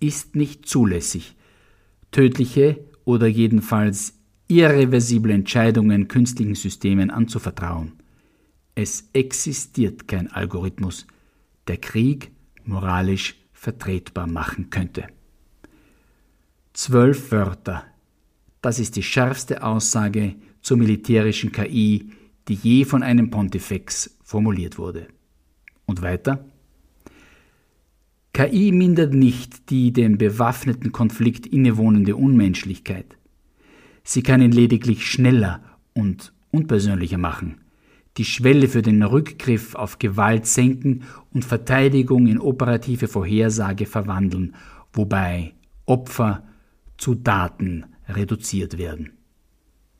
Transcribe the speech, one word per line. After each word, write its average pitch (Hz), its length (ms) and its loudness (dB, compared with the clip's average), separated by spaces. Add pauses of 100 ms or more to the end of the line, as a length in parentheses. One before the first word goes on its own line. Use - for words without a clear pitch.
ist - 340 -6
nicht 147 320 -2
zulässig, 92 720 -2 (760)
tödliche 139 720 2 (200)
oder 117 240 2
jedenfalls 107 880 0 (360)
irreversible 123 840 4
Entscheidungen 107 760 2
künstlichen 120 460 0
Systemen 98 560 -2
anzuvertrauen. 85 800 -6 (800)
Es - 380 -8
existiert - 960 -4
kein 90 240 -6
Algorithmus, 92 720 -8 (600)
der 87 100 -6
Krieg 135 540 -4 (340)
moralisch 95 720 -4 (160)
vertretbar - 760 -8
machen 82 440 -8
könnte. - 380 -6 (1600)
Zwölf 127 580 2
Wörter. 95 540 -4 (800)
Das 123 160 -4
ist 110 180 -6
die 98 60 -4
schärfste 127 600 -4
Aussage 104 760 -2 (260)
zur 123 160 2
militärischen 107 760 0
K 104 140 -4
I, 107 440 0 (380)
die 107 60 -2
je 123 320 4
von 135 160 0
einem 120 260 4
Pontifex - 960 -6
formuliert 104 540 -2
wurde. 87 300 -10 (760)
Und 90 160 -6
weiter? 90 460 -4 (1900)
K 135 180 0
I 202 220 2
mindert 175 400 4
nicht - 560 0
die 127 240 2
dem 113 240 4
bewaffneten 113 760 -2
Konflikt 117 560 -2
innewohnende 110 680 4
Unmenschlichkeit. 98 1040 0 (880)
Sie - 180 -2
kann 131 180 4
ihn 120 120 6
lediglich 120 540 4
schneller 123 560 2 (300)
und 101 400 -4 (180)
unpersönlicher 101 680 0
machen, 85 420 -6 (560)
die 113 80 -2
Schwelle 135 420 4
für 120 140 0
den 107 220 4
Rückgriff 120 720 -2
auf - 240 -10
Gewalt 110 480 0
senken 127 560 0 (280)
und 123 140 -4
Verteidigung 131 840 2
in 107 120 2
operative 123 680 -2
Vorhersage 104 800 -2
verwandeln, 95 720 -4 (400)
wobei 92 580 -2 (320)
Opfer 123 640 -2 (480)
zu 123 180 -2
Daten 92 680 -4 (240)
reduziert 98 680 -6
werden. 80 340 -10 (880)